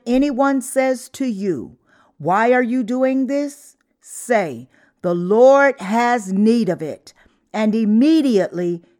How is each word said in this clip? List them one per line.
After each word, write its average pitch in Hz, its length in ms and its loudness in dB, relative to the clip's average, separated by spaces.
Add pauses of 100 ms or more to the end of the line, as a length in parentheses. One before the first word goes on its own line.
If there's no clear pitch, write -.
anyone 269 560 0
says 262 500 -4
to - 140 -8
you, 185 540 -6 (400)
'Why 202 340 0
are 254 100 2
you 247 200 -2
doing 262 440 -2
this?' 285 520 -6 (240)
say, 156 680 -4 (320)
'The 175 140 -2
Lord 254 640 4
has 226 500 -2
need 214 380 2
of 160 140 -4
it,' - 320 -12 (400)
and 214 200 0
immediately 214 1080 2 (180)